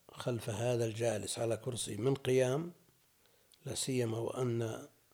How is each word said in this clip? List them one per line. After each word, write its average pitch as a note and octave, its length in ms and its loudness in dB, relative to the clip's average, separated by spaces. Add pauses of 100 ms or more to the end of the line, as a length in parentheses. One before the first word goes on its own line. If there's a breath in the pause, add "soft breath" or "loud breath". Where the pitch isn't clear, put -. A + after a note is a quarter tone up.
(120)
خلف A#2+ 380 -4
هذا A#2 340 2
الجالس A2 540 0
على A2+ 180 2
كرسي A2+ 400 -4
من B2 180 2
قيام، C3 580 2 (920 soft breath)
لا B2+ 80 -6
سيما A#2+ 440 0
وأن A#2 680 -2 (260)